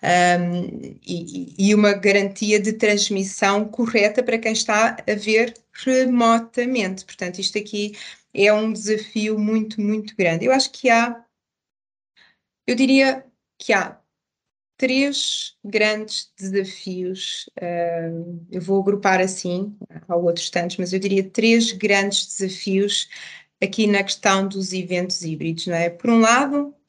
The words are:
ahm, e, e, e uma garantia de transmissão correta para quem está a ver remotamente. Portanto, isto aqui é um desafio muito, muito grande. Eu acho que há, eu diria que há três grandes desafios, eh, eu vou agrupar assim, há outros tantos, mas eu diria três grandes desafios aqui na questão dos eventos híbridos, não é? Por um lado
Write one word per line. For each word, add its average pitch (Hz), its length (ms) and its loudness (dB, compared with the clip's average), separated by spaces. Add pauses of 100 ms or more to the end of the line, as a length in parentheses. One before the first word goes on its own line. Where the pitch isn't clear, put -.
ahm, 175 920 0 (100)
e, 170 520 -10
e, 196 120 4
e 214 40 6
uma 208 180 6
garantia 202 680 2
de 214 120 -2
transmissão 202 960 0
correta 226 540 0
para 226 160 0
quem 226 140 -2
está 220 440 0 (120)
a 208 60 0
ver 220 400 0 (300)
remotamente. 240 1200 2
Portanto, 180 340 -10
isto 196 200 -4
aqui 208 380 -6 (380)
é 208 180 4
um 214 200 2
desafio 214 680 -2
muito, 214 420 -2
muito 214 360 -2
grande. 170 280 0
Eu 254 80 4
acho 262 200 2
que - 180 0
há, 233 320 2 (1400)
eu 247 100 -2
diria 269 480 4 (340)
que - 140 -2
há 190 260 -2 (800)
três 269 880 -2
grandes 214 760 -2
desafios, 190 1080 -6 (120)
eh, 170 500 -4 (420)
eu 185 80 -6
vou 190 200 2
agrupar 196 400 2
assim, 190 560 -4 (300)
há 175 100 -4
outros 170 340 0
tantos, 175 260 -4
mas 180 160 -4
eu 190 80 0
diria 196 280 0
três 226 440 4
grandes 196 540 0
desafios 196 840 -2 (540)
aqui 202 260 0
na 196 160 2
questão 196 420 0
dos 190 260 -6
eventos 180 500 -4
híbridos, 160 440 -6
não 175 100 -4
é? 170 140 0
Por 202 200 -4
um 226 100 6
lado 277 520 2 (160)